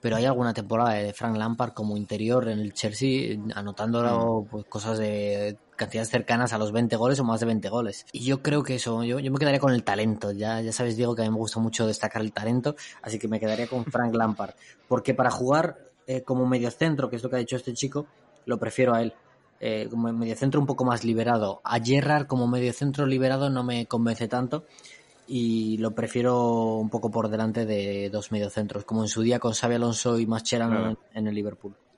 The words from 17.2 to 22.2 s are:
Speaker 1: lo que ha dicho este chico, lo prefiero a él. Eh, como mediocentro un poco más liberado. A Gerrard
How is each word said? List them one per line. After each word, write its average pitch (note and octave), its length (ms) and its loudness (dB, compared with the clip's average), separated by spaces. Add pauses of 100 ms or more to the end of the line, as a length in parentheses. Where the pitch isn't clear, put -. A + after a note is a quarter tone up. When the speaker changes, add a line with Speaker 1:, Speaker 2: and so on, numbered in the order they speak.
Speaker 1:
lo B2+ 80 -4
que B2+ 60 0
ha - 20 2
dicho A#2+ 160 -2
este B2 200 -6
chico, C#3+ 320 -4 (400)
lo A#2+ 120 0
prefiero A#2+ 340 2
a A2+ 100 4
él. A2+ 120 -2 (500)
Eh, A2 240 -2
como A#2 240 -2
mediocentro A#2 480 0
un C#3 60 2
poco B2+ 180 0
más A#2+ 200 2
liberado. A2 580 2
A A#2+ 160 0
Gerrard C#3 480 4